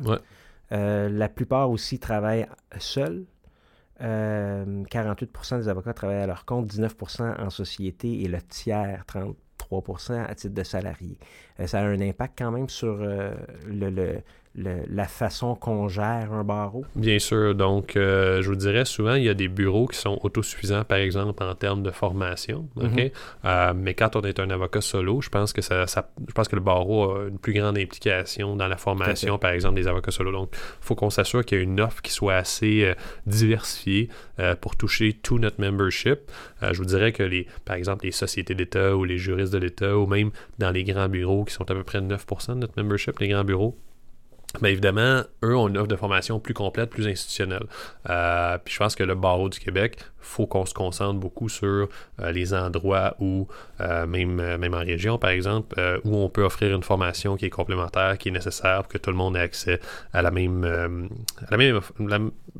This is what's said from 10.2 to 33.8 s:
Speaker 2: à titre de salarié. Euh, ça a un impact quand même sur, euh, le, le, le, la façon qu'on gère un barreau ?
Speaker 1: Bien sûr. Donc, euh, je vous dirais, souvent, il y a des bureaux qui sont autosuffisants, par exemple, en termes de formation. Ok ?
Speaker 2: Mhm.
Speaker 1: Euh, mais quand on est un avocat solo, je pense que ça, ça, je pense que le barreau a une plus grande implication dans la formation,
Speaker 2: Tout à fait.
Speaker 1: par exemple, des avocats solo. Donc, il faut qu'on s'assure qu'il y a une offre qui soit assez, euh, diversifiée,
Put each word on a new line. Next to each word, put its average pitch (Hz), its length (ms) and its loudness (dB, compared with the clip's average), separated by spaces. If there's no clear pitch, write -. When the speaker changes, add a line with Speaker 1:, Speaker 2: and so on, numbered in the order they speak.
Speaker 2:
à - 120 -8
titre 101 180 -10
de 98 100 -4
salarié. 92 540 -8
Euh, 92 80 -4
ça 101 120 -2
a 101 40 2
un 101 160 2
impact 98 380 -4
quand 117 140 -2
même 131 180 -4
sur, 107 320 -4
euh, 101 320 -4
le, 101 220 -2
le, 92 300 -2
le, 92 220 -6
la 98 160 -2
façon 120 500 -4
qu'on 104 340 -2
gère 107 420 -2
un 107 140 -2
barreau ? 104 400 -4
Speaker 1:
Bien 107 240 4
sûr. 107 340 4
Donc, 98 440 2
euh, 95 440 6
je 98 80 0
vous 98 60 2
dirais, 101 300 2
souvent, 110 300 0
il 135 80 4
y 113 60 6
a 104 40 4
des 95 160 0
bureaux 98 380 4
qui - 100 -8
sont 101 260 0
autosuffisants, 101 640 0
par 98 140 2
exemple, 98 440 0
en 92 120 -2
termes 98 280 0
de 95 80 -2
formation. 95 760 -2
Ok ? 120 60 -2
Speaker 2:
Mhm. 123 160 2
Speaker 1:
Euh, 90 300 4
mais 92 180 0
quand 113 220 2
on 107 60 2
est 98 180 -2
un 95 100 0
avocat 92 320 0
solo, 98 400 0
je - 80 -8
pense 104 220 0
que 101 100 -2
ça, 90 240 2
ça, - 240 -2
je - 60 -12
pense 110 140 2
que - 80 -2
le 92 60 2
barreau 95 500 4
a 101 160 -4
une 98 100 -6
plus 104 160 -2
grande 104 240 2
implication 98 800 0
dans 98 120 0
la 92 100 -2
formation, 98 500 0
Speaker 2:
Tout 104 60 2
à 101 40 2
fait. - 40 -8
Speaker 1:
par 92 100 4
exemple, 92 240 6
des 90 140 2
avocats 90 220 0
solo. 95 200 0
Donc, 95 220 -2
il - 320 -10
faut 117 100 0
qu'on 107 140 2
s'assure 113 360 2
qu'il 98 120 2
y 92 40 2
a - 40 2
une 95 160 2
offre 113 200 0
qui - 120 -8
soit 98 220 2
assez, 107 500 4
euh, 92 100 4
diversifiée, 107 800 2